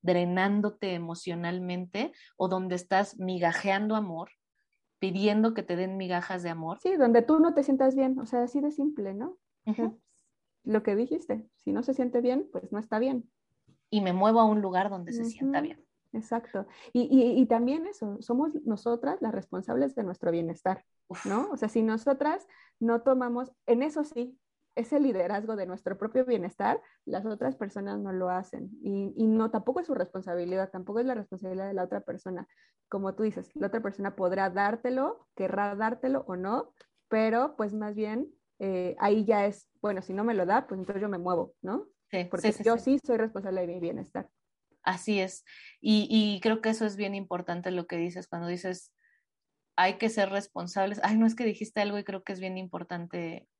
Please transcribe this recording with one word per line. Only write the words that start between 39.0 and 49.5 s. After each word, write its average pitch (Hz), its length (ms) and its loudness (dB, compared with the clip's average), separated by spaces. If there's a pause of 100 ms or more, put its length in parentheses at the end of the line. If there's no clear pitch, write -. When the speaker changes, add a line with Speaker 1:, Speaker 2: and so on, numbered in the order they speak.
Speaker 2:
ya 208 200 4
es, 202 240 -4 (120)
bueno, 202 200 -2
si - 120 -8
no 202 100 -2
me 233 100 2
lo 185 120 2
da, 220 220 2
pues 190 120 -6
entonces 196 220 -6
yo 208 80 -2
me 190 80 -4
muevo, 180 440 -2
¿no? 233 260 -6 (240)
Speaker 1:
Sí, 180 180 -4
Speaker 2:
Porque 208 220 0
Speaker 1:
sí, - 20 0
sí, 208 100 -6
Speaker 2:
yo 233 140 4
Speaker 1:
sí. - 0 -
Speaker 2:
sí 262 280 2
soy 240 120 0
responsable 196 440 -4
de 175 60 -2
mi 175 120 -8
bienestar. - 500 -8 (540)
Speaker 1:
Así 185 360 0
es. 190 240 -4 (360)
Y, 214 300 4
y 208 320 2
creo 220 200 0
que 220 80 0
eso 220 160 0
es 202 100 -4
bien 202 200 -4
importante 180 560 -6
lo 175 160 -2
que 175 100 -6
dices, 175 300 -6
cuando 170 200 -8
dices, 180 460 -8 (840)